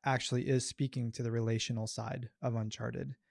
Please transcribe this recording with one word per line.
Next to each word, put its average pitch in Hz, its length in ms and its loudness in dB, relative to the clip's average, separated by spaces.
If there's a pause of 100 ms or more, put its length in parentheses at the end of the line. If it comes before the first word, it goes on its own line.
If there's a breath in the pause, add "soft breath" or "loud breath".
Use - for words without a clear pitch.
actually 123 440 2
is 127 180 4
speaking 123 460 -2
to - 100 -4
the 117 80 0
relational 113 560 2
side 120 440 -4 (120)
of 120 120 2
Uncharted. 117 600 -2 (160)